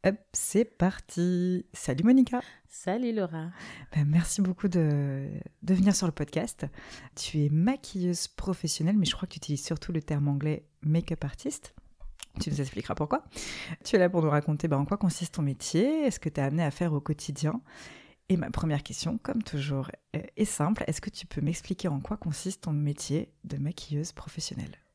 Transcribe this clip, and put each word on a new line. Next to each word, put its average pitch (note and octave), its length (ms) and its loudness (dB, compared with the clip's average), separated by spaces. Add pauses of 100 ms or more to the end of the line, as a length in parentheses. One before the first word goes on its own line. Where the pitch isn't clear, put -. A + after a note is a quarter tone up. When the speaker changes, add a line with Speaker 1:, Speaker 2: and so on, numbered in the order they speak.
Speaker 1:
Hop, G3 100 6 (180)
c'est G#3+ 320 2
parti. F3+ 1080 0
Salut C#3+ 320 -2
Monica. B3 360 8 (280)
Speaker 2:
Salut A#3 440 -2
Laura. E3 380 -2 (440)
Speaker 1:
Ben, D3 120 4
merci E3+ 340 2
beaucoup F#3 280 2
de, D3 600 2 (340)
de F#3 120 4
venir F#3+ 220 6
sur F#3 100 2
le D#3 60 2
podcast. - 540 -4 (500)
Tu - 280 0
es C#3+ 40 4
maquilleuse F3+ 800 0
professionnelle, F3 680 0
mais F#3 100 4
je E3+ 100 0
crois F#3 100 -4
que - 60 -14
tu - 60 -14
utilises D3 260 -4
surtout - 280 -4
le D#3+ 80 0
terme C#3+ 280 0
anglais D3 360 0 (180)
make-up D#3+ 420 0
artist. - 500 -8 (680)
Tu D#3 100 -2
nous D3 100 0
expliqueras - 340 -4
pourquoi. D3+ 300 0 (580)
Tu - 140 2
es - 20 8
là F3+ 100 6
pour F3+ 140 4
nous D#3 80 4
raconter, D3 380 2
ben, D3 80 4
en C#3 80 4
quoi G3+ 120 0
consiste E3+ 380 0
ton E3 80 0
métier, A#3+ 680 2
ce - 100 -8
que - 80 -4
t'es D3 140 -2
amenée D3+ 220 2
à C#3+ 60 2
faire F3 220 0
au C#3+ 80 2
quotidien. D3+ 600 -2 (680)
Et F#3 80 6
ma - 140 -2
première D3+ 320 0
question, - 360 -4
comme A#3+ 240 -2
toujours, C#3 480 -2 (240)
euh, D#3+ 60 -2 (160)
est G#3+ 80 4
simple. G3 420 0
Est-ce - 140 -2
que G#3 100 -8
tu - 160 -14
peux - 140 -6
m'expliquer E3+ 480 -2
en C#3+ 120 0
quoi G#3 160 -4
consiste - 480 -6
ton D#3+ 80 -2
métier D3 600 -2 (120)
de C#3+ 120 -6
maquilleuse D3 560 -4
professionnelle ? - 640 -10 (200)